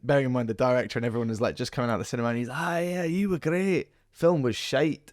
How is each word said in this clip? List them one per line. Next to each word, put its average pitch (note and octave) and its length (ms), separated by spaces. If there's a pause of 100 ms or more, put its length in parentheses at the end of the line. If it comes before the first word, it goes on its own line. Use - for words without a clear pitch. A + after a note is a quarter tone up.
bearing C#3 240
in B2+ 60
mind B2 160
the A2+ 60
director B2 440
and A#2 80
everyone A#2 240
is, A2 100
like, A#2 160
just A2 160
coming A#2+ 180
out A#2 40
of G#2+ 60
the - 40
cinema, A#2 240
and A#2 100
he's, A#2+ 120
Ah, E3+ 280
yeah, F3+ 260
you F3+ 240
were F#3 100
great. F3 520 (220)
Film E3+ 300
was A#2+ 140
shite. - 560